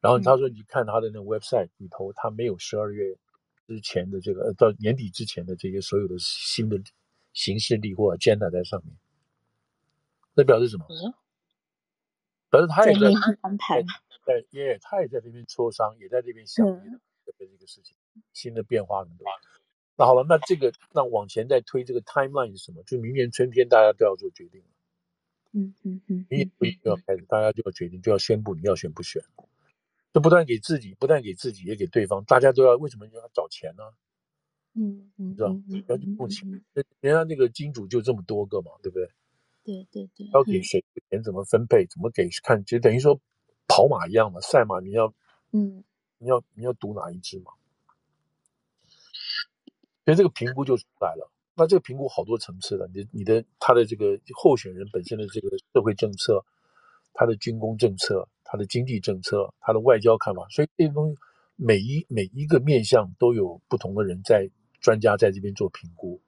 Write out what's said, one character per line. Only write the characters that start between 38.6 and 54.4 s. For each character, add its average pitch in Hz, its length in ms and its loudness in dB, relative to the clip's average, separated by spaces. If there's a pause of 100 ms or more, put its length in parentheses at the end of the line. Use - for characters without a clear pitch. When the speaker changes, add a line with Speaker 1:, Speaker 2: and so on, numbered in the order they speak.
Speaker 1:
嘛， 82 100 -18 (100)
对 95 80 -8
不 90 80 -8
对？ 90 120 -6 (540)
Speaker 2:
对， 190 280 -12
对， 196 240 -14
对， 202 160 -18
Speaker 1:
要 139 100 -6
给 185 180 -4
谁， - 240 -8 (100)
Speaker 2:
嗯。 - 160 -20
Speaker 1:
钱 104 120 -10
怎 110 100 -12
么 95 120 -10
分 117 240 -4
配， 107 180 2
怎 - 140 -18
么 - 100 -6
给， - 180 -4 (140)
看， 101 220 0
就 120 160 -4
等 117 120 4
于 120 60 0
说 139 200 2 (500)
跑 110 180 6
马 135 220 -2
一 - 20 -10
样 107 220 2
嘛， 87 80 -14
赛 127 240 2
马 95 160 -4
你 92 100 -12
要， 110 240 0 (380)
Speaker 2:
嗯。 196 320 -2 (340)
Speaker 1:
你 117 100 -10
要， 123 140 2 (120)
你 110 100 -12
要 123 100 -4
赌 104 200 -10
哪 90 160 -10
一 90 80 -14
只 92 220 -14
嘛。 - 120 -20 (2500)
所 156 80 6
以 165 40 6
这 196 60 6
个 175 60 6
评 117 260 -4
估 139 100 -4
就 131 120 2
出 - 80 -6 (160)
来 85 140 -2
了。 78 160 -14 (240)
那 165 120 4
这 185 100 4
个 170 40 6
评 127 160 -14
估 139 120 -6
好 - 160 -4
多 113 140 -4
层 90 220 -12
次 - 160 -8
了， 95 120 -6
你 95 140 -12
的， 104 100 -14
你 104 120 -8
的， 110 200 2 (140)
他 - 140 -2
的 120 120 2
这 107 120 -10
个 101 240 -4 (140)
候 143 220 0